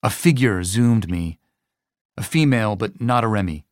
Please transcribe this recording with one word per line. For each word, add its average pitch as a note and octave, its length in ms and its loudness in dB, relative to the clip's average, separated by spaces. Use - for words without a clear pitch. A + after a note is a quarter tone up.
A A#2+ 80 -2
figure B2 560 2
zoomed A2 440 2
me. E2+ 300 -6
A B2 60 -8
female, B2 520 2
but G2 240 -6
not A#2+ 240 0
a A2+ 40 0
Remy. F#2 440 -2